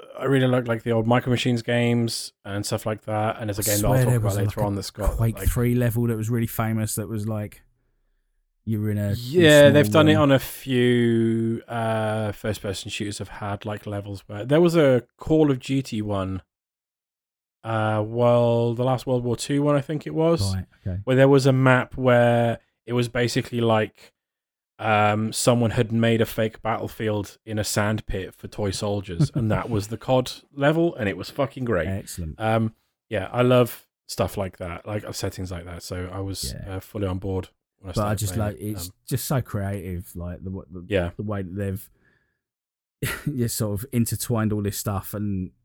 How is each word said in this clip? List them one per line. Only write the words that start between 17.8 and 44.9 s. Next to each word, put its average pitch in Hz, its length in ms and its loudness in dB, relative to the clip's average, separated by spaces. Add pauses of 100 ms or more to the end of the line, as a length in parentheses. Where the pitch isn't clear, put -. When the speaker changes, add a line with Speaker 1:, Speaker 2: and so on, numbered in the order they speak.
Speaker 1:
well, 120 680 2
the 123 100 -2
last 131 220 -2
World 127 160 0
War 120 140 -2
Two 143 260 -2
one, 147 140 2
I 139 40 0
think 151 240 -6
it 151 100 -10
was, 160 400 2
Speaker 2:
Right, 92 120 -6 (180)
okay. 92 200 -4
Speaker 1:
where 131 100 2
there 135 140 8
was 139 180 6
a 135 60 6
map 131 440 4
where 120 640 4 (280)
it 120 60 -8
was 120 160 0
basically 123 520 -2
like, 110 520 0 (680)
um, 107 520 2
someone 120 400 2
had 113 200 0
made 113 280 4
a 110 60 2
fake - 340 -4
battlefield 104 840 -4
in 110 140 -8
a - 20 -2
sand 107 440 -2
pit - 280 -8
for - 140 -16
toy 104 240 -4
soldiers, 101 600 -2
and 113 200 0
that 92 180 -2
was 104 180 -2
the 113 80 -8
cod 131 360 0 (200)
level, 160 440 2
and 104 120 -2
it 95 80 -2
was 95 140 -10
fucking 131 340 -4
great. 92 220 0
Speaker 2:
Excellent. 90 540 -8
Speaker 1:
Um, 110 340 0 (340)
yeah, 98 240 -4
I 123 100 2
love 123 440 4 (220)
stuff - 280 -4
like 95 220 -6
that, 87 260 -10
like, 104 200 -6
uh, - 80 -10
settings 95 400 -8
like 87 140 -10
that. 87 180 -14
So 90 280 -8
I 95 60 -10
was, 98 340 -6
Speaker 2:
Yeah. 95 240 -10
Speaker 1:
uh, 95 40 -8
fully 101 260 -6
on 92 120 -4
board 95 320 -6 (280)
when 90 120 -14
I - 20 -10
Speaker 2:
But 107 80 -2
I - 20 0
Speaker 1:
started 104 160 0
Speaker 2:
just 98 160 -4
Speaker 1:
playing 107 200 -2
Speaker 2:
like, - 60 -16
Speaker 1:
it. 104 120 -10
Speaker 2:
it's 90 160 -10
Speaker 1:
Um, - 60 -20 (140)
Speaker 2:
just - 180 -4
so 139 140 0
creative, 98 760 -6
like, 87 260 -10
the, 95 80 -10
what 92 220 -12
the, 90 160 -14
Speaker 1:
Yeah. 90 280 0
Speaker 2:
the 107 60 -8
way 104 200 -6
that 90 120 -12
they've 98 360 -6 (1120)
<laughs> - 300 -8
you 120 140 0
sort 104 340 -4
of 120 120 -10
intertwined 110 600 0
all 104 100 -2
this 101 160 -4
stuff, 101 360 -6